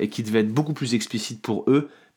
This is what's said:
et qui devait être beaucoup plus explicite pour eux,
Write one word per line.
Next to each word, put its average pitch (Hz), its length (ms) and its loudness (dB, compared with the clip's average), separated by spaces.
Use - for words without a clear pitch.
et 104 80 0
qui - 120 -6
devait 110 200 2
être 107 120 0
beaucoup 151 200 0
plus 120 220 -2
explicite 117 460 -4
pour 104 260 -4
eux, 143 200 4